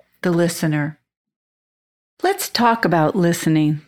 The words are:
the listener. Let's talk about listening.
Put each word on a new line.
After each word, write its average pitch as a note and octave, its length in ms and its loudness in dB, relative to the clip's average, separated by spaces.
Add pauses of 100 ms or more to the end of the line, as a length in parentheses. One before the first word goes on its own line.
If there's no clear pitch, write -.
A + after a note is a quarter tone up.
(200)
the F3+ 120 -2
listener. D#3 680 -2 (1200)
Let's F#4+ 280 -2
talk A#3 340 0
about E3 320 2
listening. D#3 720 0